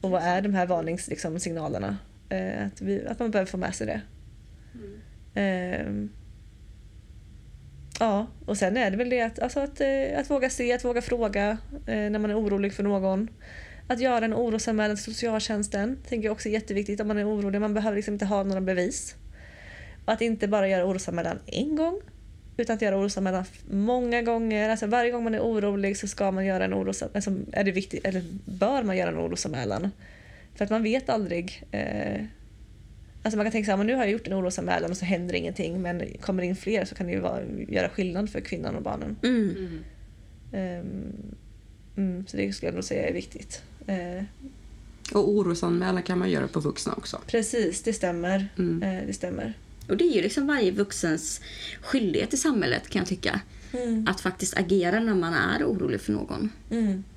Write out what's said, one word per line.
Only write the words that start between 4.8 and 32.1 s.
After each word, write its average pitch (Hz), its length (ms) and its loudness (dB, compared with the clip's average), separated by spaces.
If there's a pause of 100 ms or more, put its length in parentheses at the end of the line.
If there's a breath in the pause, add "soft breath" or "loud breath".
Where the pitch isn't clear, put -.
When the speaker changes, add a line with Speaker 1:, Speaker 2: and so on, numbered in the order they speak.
Speaker 1:
Ehm, 196 720 0 (1900)
ja, 214 260 4 (200)
och 202 100 0
sen 196 200 2
är 226 140 4
det 190 60 -2
väl 247 140 0
det 247 100 2
att, 226 180 -2
alltså 254 220 0
att, 285 200 -4
eh, 269 380 2
att 277 120 -4
våga 262 200 2
se, 240 220 0
att 247 120 0
våga 240 180 2
fråga, 214 560 2 (280)
eh, 214 240 0
när 214 80 2
man 214 120 2
är 208 100 2
orolig 202 320 2
för 202 100 -4
någon. 196 460 2 (580 loud breath)
Att 247 140 0
göra 240 240 4
en 220 100 2
orosanmälan 214 640 2
till 202 80 -8
socialtjänsten, 220 920 -2 (100)
tänker 220 200 0
jag 208 40 2
också 220 160 -4
är 208 40 2
jätteviktigt 208 480 0
om 208 80 0
man 208 100 2
är 208 100 2
orolig. 202 320 0
Man 208 140 2
behöver 214 220 2
liksom 208 180 0
inte 208 120 0
ha 202 160 2
några 190 180 0
bevis. 185 540 0 (920 loud breath)
Och 214 80 2
att 220 80 2
inte 226 280 2
bara 196 200 4
göra 185 180 4
orosanmälan 175 600 0
en 294 300 0
gång, 339 240 0 (560)
utan 226 200 0
att 220 60 -2
göra 196 160 4
orosanmälan 196 440 2
f-, - 280 -12
många 240 520 2
gånger. 226 460 2
Alltså 220 180 2
varje 240 240 4
gång 240 140 -2
man 226 100 2
är 214 60 0
orolig 202 560 2
så 202 120 -6
ska 196 220 0
man 190 160 2
göra 185 180 2
en 190 100 2
oros-, 190 400 0
alltså 202 160 0 (220)
är 202 120 2
det 196 80 4
viktigt, - 320 -4
eller 185 180 0 (220)
bör 226 380 2
man 190 140 2
göra 175 140 2
en 160 80 -2
orosanmälan? 156 720 -2 (640 loud breath)
För 208 100 0
att 202 60 -4
man 220 120 2
vet 233 260 2
aldrig, 185 640 -2
eh, - 500 -2 (1000)